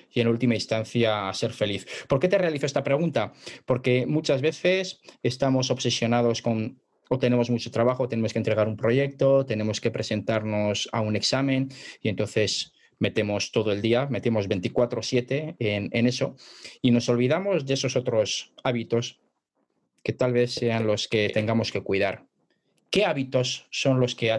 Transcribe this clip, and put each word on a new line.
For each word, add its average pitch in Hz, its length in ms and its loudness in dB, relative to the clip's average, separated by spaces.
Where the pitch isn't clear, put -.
y, - 80 0
en 117 80 2
última 117 280 2
instancia, 110 720 0
a 98 40 -6
ser 117 200 -4
feliz? - 560 -6
¿Por 139 100 2
qué 180 80 2
te 190 100 2
realizo 160 280 0
esta 135 180 -2
pregunta? 139 480 0
Porque 123 400 2
muchas 151 360 0
veces 185 600 0
estamos 131 500 0
obsesionados 120 720 0
con, 113 400 -4
o 127 100 0
tenemos 123 300 2
mucho 120 220 -2
trabajo, 123 380 0
tenemos 113 240 -2
que 113 60 -2
entregar 107 280 2
un 110 80 -4
proyecto, 135 720 2
tenemos 110 340 -2
que - 120 -2
presentarnos 107 1000 -2
a 113 100 -2
un 107 140 0
examen 135 540 0
y - 80 -2
entonces 101 640 -2
metemos 104 520 0
todo 107 200 0
el 101 100 0
día, 117 260 2
metemos 110 400 0
veinticuatro 110 540 0
siete 135 580 -4
en, 104 340 -2
en 117 140 2
eso - 280 -2
y 127 100 4
nos 120 160 4
olvidamos 147 580 2
de 135 100 0
esos 131 200 -2
otros 117 580 0
hábitos 117 580 -2
que - 100 -4
tal 127 200 0
vez 120 200 2
sean 113 340 0
los 104 200 0
que 104 220 2
tengamos 107 420 0
que 98 100 -4
cuidar. 98 440 -2
¿Qué 202 160 2
hábitos 135 680 -2
son 131 280 2
los 123 140 2
que 113 260 0